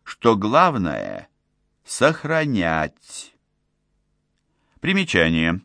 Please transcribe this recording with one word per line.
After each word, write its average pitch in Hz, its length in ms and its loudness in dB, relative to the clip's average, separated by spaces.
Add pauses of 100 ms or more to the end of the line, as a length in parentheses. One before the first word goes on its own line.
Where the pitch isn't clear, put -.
что - 320 2
главное — 95 920 -2 (560)
сохранять. 127 1500 -2 (1500)
Примечание. 85 840 0